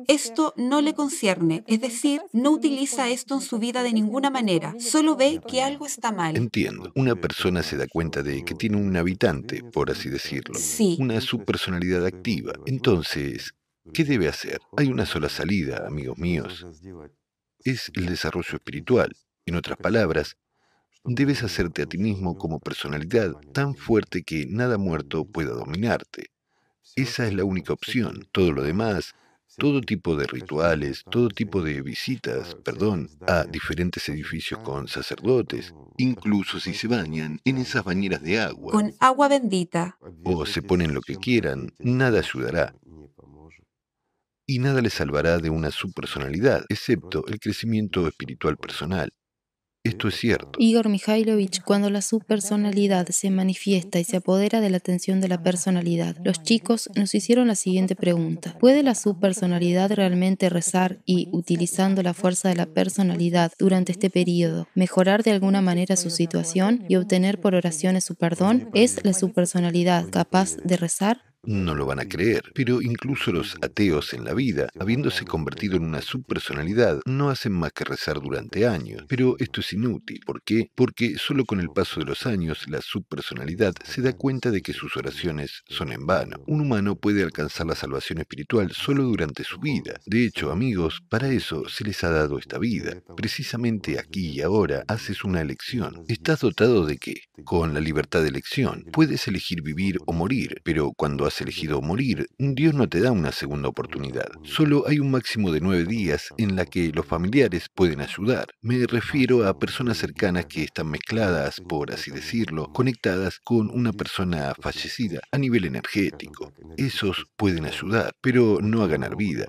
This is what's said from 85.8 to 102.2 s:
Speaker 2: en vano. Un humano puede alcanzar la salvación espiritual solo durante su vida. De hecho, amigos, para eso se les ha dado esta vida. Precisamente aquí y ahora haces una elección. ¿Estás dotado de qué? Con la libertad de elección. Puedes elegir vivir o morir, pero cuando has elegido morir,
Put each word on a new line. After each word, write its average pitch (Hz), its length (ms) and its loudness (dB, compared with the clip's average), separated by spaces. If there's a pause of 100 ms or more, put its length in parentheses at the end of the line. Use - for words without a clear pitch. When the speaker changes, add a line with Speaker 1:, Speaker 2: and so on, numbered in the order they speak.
Speaker 2:
en 71 140 -8
vano. - 400 0
Un 151 160 0
humano 101 340 2
puede 101 280 2
alcanzar 76 420 -4
la 82 80 -2
salvación 69 460 -6
espiritual 87 540 -2
solo 139 280 -2
durante 87 420 -2
su - 160 -10
vida. 143 460 -6
De 117 220 2
hecho, 76 240 -4
amigos, 92 480 0 (100)
para 127 200 0
eso 87 380 -2
se - 160 -8
les 104 200 -4
ha 85 80 2
dado 76 260 2
esta - 220 -8
vida. 98 420 -4 (160)
Precisamente 113 800 -4
aquí 92 320 -6
y 69 120 -6
ahora 80 460 2
haces 107 360 -4
una 90 180 0
elección. 82 640 -6
¿Estás - 340 -2
dotado 113 440 4
de 73 120 -2
qué? - 180 -10 (300)
Con 82 280 0
la 73 60 -2
libertad 78 420 0
de 76 80 2
elección. - 640 -2
Puedes 147 340 2
elegir 92 360 -4
vivir 85 420 -2
o 82 80 -4
morir, 85 500 -2
pero 76 320 0
cuando 71 300 -2
has 76 140 0
elegido 73 420 -4
morir, 90 460 -2 (100)